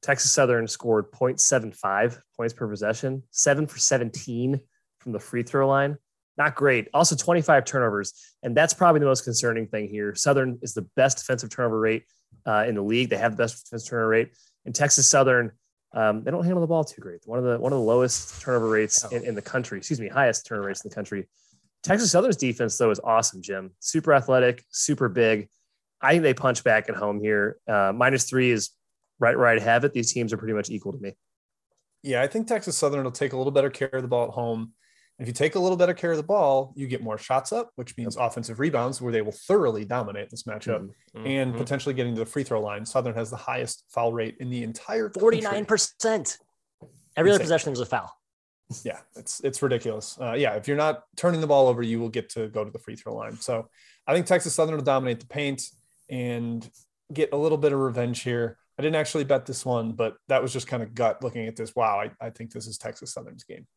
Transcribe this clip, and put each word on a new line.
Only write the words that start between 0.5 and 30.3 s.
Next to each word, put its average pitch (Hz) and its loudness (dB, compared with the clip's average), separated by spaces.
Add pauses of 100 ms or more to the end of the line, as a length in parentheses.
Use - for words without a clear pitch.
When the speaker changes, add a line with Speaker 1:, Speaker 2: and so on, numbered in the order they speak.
Speaker 1:
scored 110 0
point 131 0
seven 113 2
five 107 0 (160)
points 117 -4
per 117 -6
possession, 113 -4
seven 147 2
for - -14
seventeen 123 0 (380)
from 123 -10
the 104 -4
free 120 -6
throw 135 0
line. 139 2 (380)
Not 147 0
great. 127 2
Also, 165 4
twenty-five 156 4
turnovers, 107 -2 (300)
and 120 0
that's 160 4
probably 165 6
the 143 4
most 131 4
concerning 113 -2
thing 104 -6
here. 104 -4
Southern 131 2
is 110 -8
the 95 -6
best 135 4
defensive 120 -4
turnover 113 0
rate, 110 0 (420)
uh, 107 2
in 120 0
the 101 -2
league. 113 2
They 104 0
have 110 0
the 120 2
best - -8
defensive 113 -12
turnover 113 -2
rate. 113 2 (340)
And 113 -10
Texas 143 4
Southern, 131 4 (400)
um, 110 0
they 135 -2
don't 175 -2
handle 180 2
the 165 0
ball 160 2
too - -8
great. 87 -14
One 117 -4
of 127 -2
the, 120 2
one 123 0
of 135 2
the 117 0
lowest 123 2
turnover 120 0
rates 107 2
Speaker 2:
Oh. 107 -10
Speaker 1:
in, 120 -2
in 117 -4
the 101 -8
country. 123 -6
Excuse 123 -6
me, 104 -8
highest 127 2
turnover 101 -6
rates 98 -8
in 104 -12
the - -16
country. 101 -8 (540)
Texas 202 2
Southern's 196 4
defense, 120 0
though, 117 4
is 101 0
awesome, 113 2
Jim. 95 -8 (100)
Super 156 0
athletic, 123 4
super 135 0
big. 110 2 (520)
I 135 4
think 170 4
they 139 4
punch 123 0
back 110 2
at 107 -4
home 104 -4
here. 107 0 (100)
Uh, 101 2
minus 123 2
three 127 2
is 110 0 (480)
right 120 4
where 127 4
I'd 113 4
have 117 2
it. 143 2
These 117 -2
teams 113 -2